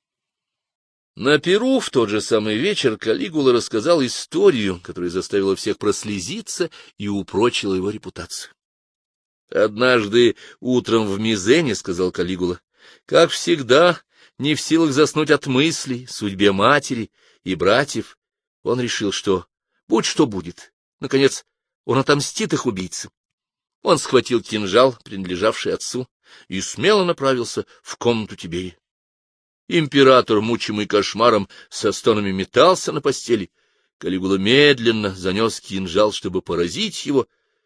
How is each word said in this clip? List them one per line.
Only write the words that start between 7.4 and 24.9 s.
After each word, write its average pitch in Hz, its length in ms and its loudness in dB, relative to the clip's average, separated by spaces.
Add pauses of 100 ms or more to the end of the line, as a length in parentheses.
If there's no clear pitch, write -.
его 92 160 -2
репутацию. - 600 -14 (960)
Однажды 110 880 2 (240)
утром 113 480 0
в 98 120 -4
Мизене, — 110 560 2
сказал 92 360 -4
Калигула, — 90 480 -4 (460)
как 160 240 4
всегда, 156 720 2 (380)
не 143 160 0
в - 60 -6
силах 160 300 2
заснуть 147 380 2
от 147 160 2
мыслей, 131 640 -2
судьбе 101 440 0
матери 117 600 0 (320)
и 92 100 -4
братьев, 107 640 0 (460)
он 123 180 -2
решил, 110 300 -4
что 92 340 -2 (420)
будь - 180 2
что - 200 2
будет, 90 480 -10 (260)
наконец, 139 460 0 (400)
он 123 140 0
отомстит 143 540 -2
их 135 120 -4
убийце. 92 460 -6 (720)
Он 165 160 2
схватил 120 420 0
кинжал, 110 600 0